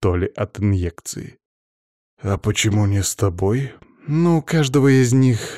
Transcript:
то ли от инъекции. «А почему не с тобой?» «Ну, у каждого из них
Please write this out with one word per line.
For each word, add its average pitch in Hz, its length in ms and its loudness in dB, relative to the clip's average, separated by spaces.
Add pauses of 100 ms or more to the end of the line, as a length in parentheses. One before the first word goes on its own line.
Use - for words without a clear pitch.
то 90 160 0
ли 90 200 -2
от - 240 -8
инъекции. - 800 -4 (800)
«А 98 180 -4
почему 107 480 0
не 98 160 0
с - 120 -4
тобой?» 101 580 -2 (340)
«Ну, 165 320 2
у 147 40 -2
каждого 139 460 2
из 131 240 4
них 131 280 4 (180)